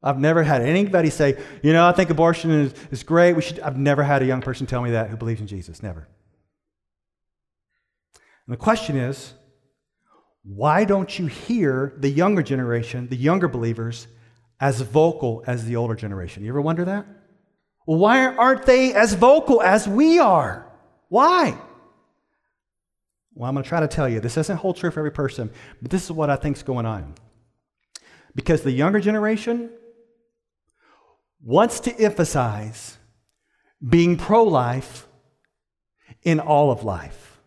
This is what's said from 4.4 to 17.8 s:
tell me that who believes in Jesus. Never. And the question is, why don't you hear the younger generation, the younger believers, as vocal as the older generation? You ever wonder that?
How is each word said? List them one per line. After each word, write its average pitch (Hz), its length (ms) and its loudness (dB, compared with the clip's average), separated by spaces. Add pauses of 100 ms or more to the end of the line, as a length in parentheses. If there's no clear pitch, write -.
tell 123 160 -4
me 123 100 -4
that 110 180 -2
who 110 80 -10
believes 113 240 -6
in 107 60 -10
Jesus. 92 360 -14
Never. 85 240 -12 (2500)
And 123 60 -8
the 120 40 -10
question 214 380 0
is, 131 380 -6 (1080)
why 143 420 0
don't 190 340 -2
you 180 60 -4
hear 139 720 -2
the 139 100 -2
younger 175 340 2
generation, 123 680 -4
the 127 80 -6
younger 165 320 2
believers, 117 580 -6 (540)
as 135 180 0
vocal 131 680 0
as 123 200 -6
the 117 100 -6
older 117 180 -2
generation? 98 480 -10
You 104 100 -10
ever 143 100 -4
wonder 165 240 -2
that? 196 200 -6 (800)